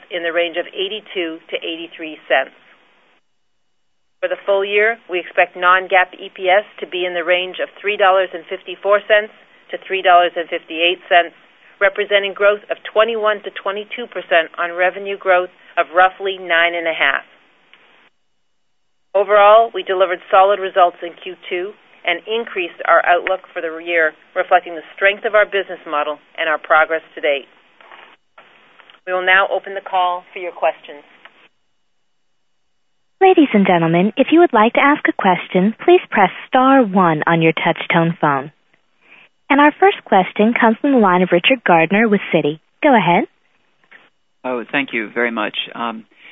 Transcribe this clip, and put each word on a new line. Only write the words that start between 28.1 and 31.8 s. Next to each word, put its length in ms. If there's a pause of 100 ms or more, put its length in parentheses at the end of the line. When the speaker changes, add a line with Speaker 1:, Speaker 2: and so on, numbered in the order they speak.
Speaker 1:
We 60
will 140
now 260
open 220
the 100
call 480
for 60
your 140
questions. 520 (2250)